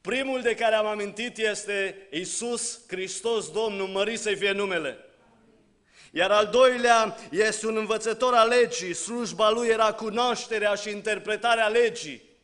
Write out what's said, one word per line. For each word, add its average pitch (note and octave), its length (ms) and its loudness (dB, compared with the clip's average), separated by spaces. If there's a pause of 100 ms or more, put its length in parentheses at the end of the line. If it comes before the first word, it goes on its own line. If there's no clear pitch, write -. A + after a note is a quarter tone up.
Primul B3+ 420 -4
de A3+ 120 0
care A3+ 200 2
am G#3+ 120 2
amintit G#3+ 520 -6
este G3+ 720 -4
Iisus A3 760 -6
Hristos F#3+ 640 -6
Domnul, G3+ 360 -4
mărit G3+ 340 -2
să-i G#3 160 -2
fie G3 160 0
numele. F3+ 460 -2 (1120)
Iar F#3 180 2
al G#3 160 4
doilea A#3+ 720 4 (140)
este G#3+ 360 0
un A3+ 100 -2
învățător A3 580 0
al A3+ 140 6
legii, A3+ 460 2
slujba G#3+ 560 0
lui A#3 180 0
era A3 240 4
cunoașterea A3 840 -2
și G#3 160 -6
interpretarea G#3+ 760 0
legii. G#3+ 540 0 (220)